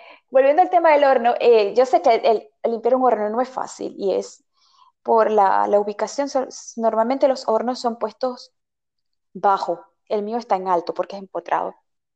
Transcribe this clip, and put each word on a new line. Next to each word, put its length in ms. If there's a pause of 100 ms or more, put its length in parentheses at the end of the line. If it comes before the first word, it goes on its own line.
(300)
volviendo 320
al 80
tema 220
del 140
horno, 340
eh, 340
yo 120
sé 160
que 140
el, 340 (140)
el 80
limpiar 240
un 100
horno 240
no 100
es 80
fácil 500
y 160
es 300 (600)
por 280
la, 360
la 120
ubicación. 480
Son, 220 (260)
normalmente 540
los 180
hornos 320
son 180
puestos 560 (800)
bajo. 520 (240)
El 140
mío 140
está 200
en 100
alto 260
porque 220
es 60
empotrado. 540 (400)